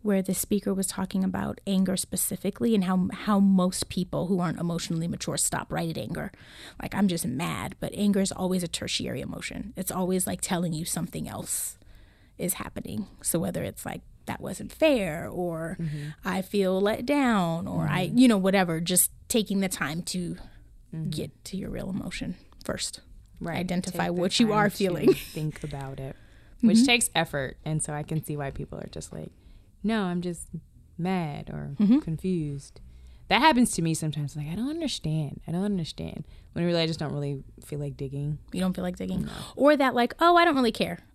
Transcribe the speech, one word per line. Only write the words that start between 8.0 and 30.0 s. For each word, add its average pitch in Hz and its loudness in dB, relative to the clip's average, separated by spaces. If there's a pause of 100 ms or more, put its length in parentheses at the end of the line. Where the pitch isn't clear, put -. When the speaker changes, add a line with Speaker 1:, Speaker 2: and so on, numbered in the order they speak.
Speaker 1:
is 190 0
always 185 -2
a 165 -6
tertiary - -4
emotion. - -8
It's 185 -6
always, 185 -2
like, 185 -6
telling 175 -2
you 160 -6
something 170 -6
else - -6 (580)
is - -2
happening. - -8 (160)
So - 0
whether 170 -2
it's, - -8
like, - -8 (240)
"That - -6
wasn't - -10
fair," 196 2
or 165 -4
Speaker 2:
Mm-hmm. 147 -4 (160)
Speaker 1:
"I 185 -2
feel 190 2
let 220 0
down," 196 2
or 165 0
"I," 185 0
Speaker 2:
Mm-hmm. 240 2
Speaker 1:
you 262 10
know, 220 8
whatever, 185 4
just 180 2 (160)
taking 196 0
the 190 0
time 165 -4
to 175 -6 (560)
Speaker 2:
Mm-hmm. 156 -6
Speaker 1:
get 151 -8
to - -10
your - -6
real - -6
emotion - -6 (300)
first. - -6 (380)
Speaker 2:
Right. 170 -4
Speaker 1:
Identify 180 -2
Speaker 2:
Take 175 0
the 175 0
Speaker 1:
what 190 2
you 226 8
Speaker 2:
time 208 2
Speaker 1:
are 208 6
Speaker 2:
to - -12
Speaker 1:
feeling. 185 4
<laughs> - -6
Speaker 2:
think 156 -4
about 139 -8
it, 135 -8 (460)
which 226 8
Speaker 1:
Mm-hmm. 254 8
Speaker 2:
takes 240 6
effort. 147 0
And 156 -2
so 156 -6
I 147 -6
can 160 -4
see 147 -6
why 139 -6
people - -10
are - -10
just - -12
like, - -10 (540)
"No, 214 0